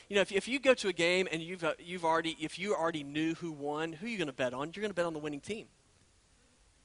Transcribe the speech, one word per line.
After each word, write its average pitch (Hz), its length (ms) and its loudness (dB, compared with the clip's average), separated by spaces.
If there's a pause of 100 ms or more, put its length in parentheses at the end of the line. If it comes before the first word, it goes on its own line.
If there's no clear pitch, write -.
you 202 80 -6
know, 202 60 8
if, 180 100 2
if 196 160 2
you 247 100 0
go 262 160 6
to 226 140 2
a 185 60 2
game 175 360 4
and 165 120 -2
you've, 170 240 -6
uh, 151 140 4
you've 175 260 -6
already, 160 340 2
if 151 180 -4
you 175 180 0
already 160 280 0
knew 156 320 0
who 170 160 -6
won, 147 400 -4
who 160 140 -12
are 233 40 -6
you 226 80 -4
gonna 156 140 -2
bet 127 220 -2
on? 143 200 -6
You're 202 100 -6
gonna 208 100 -4
bet 175 120 0
on 170 60 -2
the 156 80 -6
winning 147 220 -6
team. 202 260 -8 (1160)